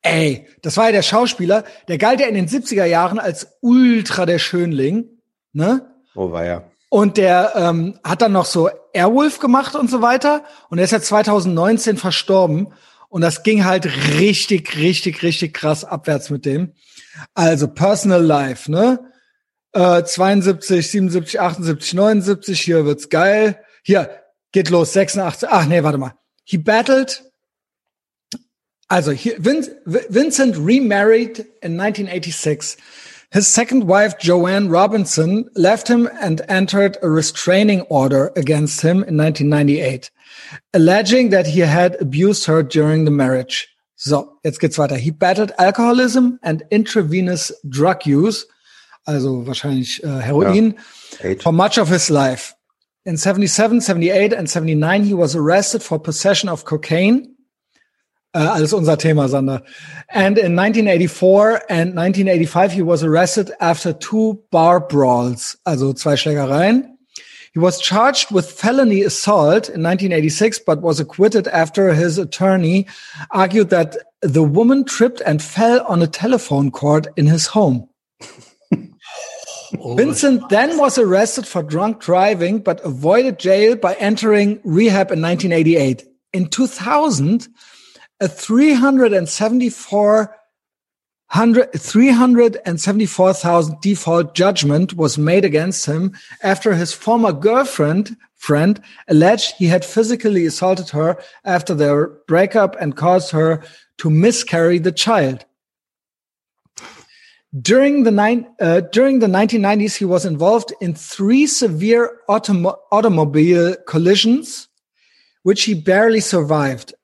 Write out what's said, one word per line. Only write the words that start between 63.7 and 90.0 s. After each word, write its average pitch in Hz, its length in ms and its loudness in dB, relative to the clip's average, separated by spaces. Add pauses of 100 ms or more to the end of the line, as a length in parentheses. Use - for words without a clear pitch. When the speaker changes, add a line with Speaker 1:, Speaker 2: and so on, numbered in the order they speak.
Speaker 1:
two 220 560 -4
bar 175 280 4
brawls, 127 840 0
also 135 300 -2
zwei 143 220 -2
Schlägereien. 156 720 0 (640)
He 160 60 -2
was 180 200 2
charged 240 520 0
with 185 180 0
felony 226 520 2
assault 190 680 2
in 170 100 -10
nineteen 180 320 -2
eighty-six, 160 460 0
but 160 240 -2
was 156 180 -2
acquitted 202 480 0
after 165 460 0
his 165 240 0
attorney 185 680 0 (440)
argued 190 400 0
that 165 260 0 (240)
the 156 220 2
woman 226 420 2
tripped 240 400 -2
and 151 160 0
fell 233 460 0
on 175 160 0
a 165 40 2
telephone 156 640 -2
cord 151 460 0
in 147 100 2
his 160 200 2
home. 135 420 0 (1900)
Speaker 3:
Oh. 120 160 -8
Speaker 1:
Vincent 269 540 0
then 269 260 0
was 277 220 0
arrested 208 480 0
for 170 160 -6
drunk 185 380 -4
driving, 185 580 0
but 190 260 -4
avoided 175 540 0
jail 202 360 2
by 202 200 -2
entering 208 680 0
rehab 190 480 2
in 160 120 -2
nineteen 170 300 -2
eighty-eight. 156 520 2 (300)
In 180 140 -2
two 254 180 -2
thousand, 233 800 -2 (720)
a 190 80 -2
three 277 460 2
hundred 254 380 4
and 175 160 0
seventy-four 214 1040 0 (920)